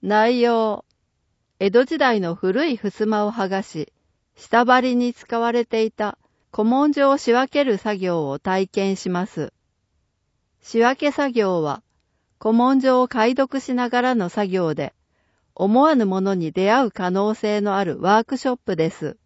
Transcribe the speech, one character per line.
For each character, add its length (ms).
内 400
容、 440
江 100
戸 140
時 140
代 220
の 140
古 320
い 100
襖 500
を 60
剥 160
が 140
し、 300
下 280
張 160
り 160
に 160
使 260
わ 140
れ 120
て 180
い 100
た 260
古 180
文 240
書 180
を 80
仕 140
分 200
け 100
る 140
作 220
業 320
を 80
体 300
験 280
し 140
ま 160
す。 260
仕 200
分 180
け 120
作 200
業 320
は、 200
古 120
文 280
書 220
を 60
解 280
読 240
し 140
な 160
が 100
ら 140
の 140
作 200
業 260
で、 200
思 280
わ 120
ぬ 120
も 140
の 140
に 180
出 200
会 140
う 40
可 200
能 240
性 260
の 160
あ 80
る 160
ワ 180
ー 60
ク 120
シ 120
ョ 60
ッ 20
プ 200
で 140
す。 360